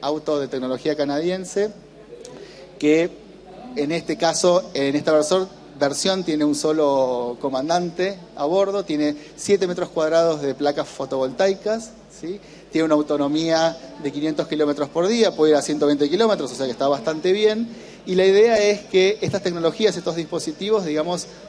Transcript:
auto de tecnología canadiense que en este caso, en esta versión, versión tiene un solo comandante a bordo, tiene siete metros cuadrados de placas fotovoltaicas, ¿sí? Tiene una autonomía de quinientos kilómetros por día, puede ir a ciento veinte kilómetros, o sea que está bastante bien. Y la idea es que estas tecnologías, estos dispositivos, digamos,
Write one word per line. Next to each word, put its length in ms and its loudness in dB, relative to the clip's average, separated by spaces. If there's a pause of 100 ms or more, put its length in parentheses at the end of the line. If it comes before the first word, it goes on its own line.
auto 360 -2
de 80 -2
tecnología 480 -4
canadiense 800 -2 (1040)
que 320 2 (640)
en 160 -4
este 260 -4
caso, 560 2
en 200 0
esta 180 0
versión, 360 2 (300)
versión 440 0
tiene 220 0
un 100 2
solo 840 0
comandante 800 -2 (180)
a 80 -4
bordo, 400 0
tiene 320 -2 (200)
siete 300 0
metros 220 -4
cuadrados 540 2
de 120 -2
placas 320 -2
fotovoltaicas, 1040 -2 (280)
¿sí? 180 -10 (320)
Tiene 140 2
una 100 2
autonomía 800 0 (260)
de 100 -4
quinientos 340 -2
kilómetros 420 0
por 180 0
día, 280 2
puede 180 6
ir 40 6
a 60 2
ciento 240 0
veinte 240 2
kilómetros, 420 0
o 20 -10
sea 120 -4
que 60 -2
está 140 -2
bastante 460 0
bien. 360 2 (360)
Y 120 -4
la 100 4
idea 320 6
es 240 2
que 400 2
estas 200 -2
tecnologías, 540 0
estos 200 -6
dispositivos, 680 -2
digamos, 420 -4 (220)